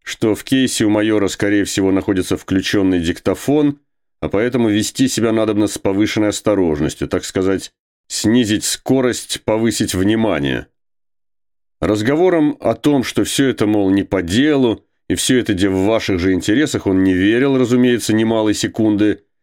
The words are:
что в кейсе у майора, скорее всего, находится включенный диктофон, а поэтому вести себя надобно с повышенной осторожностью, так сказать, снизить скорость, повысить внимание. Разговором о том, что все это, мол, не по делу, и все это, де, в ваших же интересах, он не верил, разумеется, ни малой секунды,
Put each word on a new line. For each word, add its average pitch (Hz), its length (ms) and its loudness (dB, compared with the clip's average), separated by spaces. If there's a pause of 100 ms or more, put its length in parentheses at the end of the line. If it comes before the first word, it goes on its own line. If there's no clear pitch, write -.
что - 320 -2
в - 100 -6
кейсе 127 400 0
у 104 60 2
майора, 107 380 2
скорее 104 360 0
всего, 95 260 0
находится 95 460 0
включенный 95 640 0
диктофон, 139 800 -2 (400)
а 80 80 -4
поэтому 117 400 0
вести 107 400 0
себя 113 240 0
надобно 107 340 0
с 101 120 -6
повышенной 104 500 0
осторожностью, 80 800 -2
так 90 160 -4
сказать, 95 480 -2 (360)
снизить 107 560 0
скорость, - 800 -2
повысить 110 500 -2
внимание. 92 760 0 (1120)
Разговором 147 800 0
о 113 140 0
том, 139 300 0
что - 200 -2
все 135 240 0
это, 113 180 0
мол, 104 240 2
не 98 120 2
по 95 180 -2
делу, 120 640 0 (240)
и 95 60 -2
все 127 240 0
это, 113 160 0
де, 95 140 0
в 95 160 0
ваших 95 340 0
же 92 140 2
интересах, 104 540 0
он 95 180 2
не 95 100 2
верил, 117 420 2
разумеется, 123 560 0
ни 110 120 2
малой 110 300 0
секунды, 107 680 0 (200)